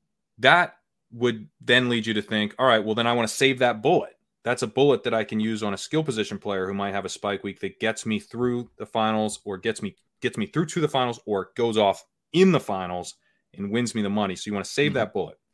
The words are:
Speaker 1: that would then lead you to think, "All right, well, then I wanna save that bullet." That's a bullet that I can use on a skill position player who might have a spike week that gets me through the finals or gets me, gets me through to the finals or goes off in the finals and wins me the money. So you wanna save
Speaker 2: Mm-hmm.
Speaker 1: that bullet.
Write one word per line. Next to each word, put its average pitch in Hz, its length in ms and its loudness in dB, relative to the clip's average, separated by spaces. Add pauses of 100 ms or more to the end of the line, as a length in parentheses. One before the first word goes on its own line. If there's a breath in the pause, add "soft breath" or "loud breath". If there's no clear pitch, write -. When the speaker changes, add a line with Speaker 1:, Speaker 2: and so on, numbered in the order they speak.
(400)
Speaker 1:
that 160 380 4 (340)
would 117 380 -2 (100)
then 123 300 4
lead 113 180 0
you 113 60 -2
to 104 80 0
think, 104 360 -2
"All 127 80 2
right, 110 180 4
well, 107 120 -2
then 117 100 0
I 120 80 2
wanna 117 140 0
save 135 320 0
that 120 220 2
bullet." 143 320 2 (300)
That's 117 180 -2
a 120 60 -2
bullet 135 360 4
that 117 100 -2
I 110 120 0
can 110 160 -4
use 110 200 -2
on 104 120 -4
a 92 40 -6
skill - 260 -4
position 110 340 -4
player 95 300 -4
who 98 60 -6
might 98 200 -4
have 98 100 -4
a 92 60 -8
spike 101 340 -6
week 98 160 -8
that 95 200 -8
gets 110 260 -4
me 107 140 -2
through 120 580 -4
the 110 80 -10
finals 107 580 -2
or 98 140 -6
gets 110 240 -4
me, 101 140 -8 (260)
gets 123 160 -4
me 107 80 -2
through 151 220 -2
to 170 140 -4
the 147 60 2
finals 123 380 0
or 98 300 -2
goes 117 240 2
off 98 260 4 (260)
in 185 200 6
the 151 80 4
finals 90 560 -6 (400)
and 98 160 -6
wins 117 240 -2
me 107 80 -2
the 101 60 -2
money. 101 260 0
So - 120 -12
you 104 60 -4
wanna 98 120 -4
save 147 260 0
Speaker 2:
Mm-hmm. 131 80 -2
Speaker 1:
that 107 140 -2
bullet. 87 260 -6 (140)